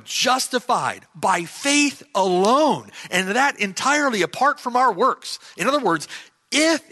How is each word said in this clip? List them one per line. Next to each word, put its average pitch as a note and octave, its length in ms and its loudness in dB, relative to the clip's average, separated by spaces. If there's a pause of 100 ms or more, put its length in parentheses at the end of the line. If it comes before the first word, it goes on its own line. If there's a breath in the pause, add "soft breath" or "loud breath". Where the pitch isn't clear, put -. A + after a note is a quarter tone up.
justified A#3 1120 -2
by F3 300 -2
faith C#4+ 580 -2 (100)
alone, F#3+ 800 2 (180 loud breath)
and F#3 200 0
that C4+ 300 0
entirely A#3 640 0
apart C4+ 380 0
from B3 160 -8
our B3+ 160 4
works. G3+ 480 -2 (160 loud breath)
In F3 100 -4
other C#4 140 2
words, E3 300 0 (420 loud breath)
if D#4 400 2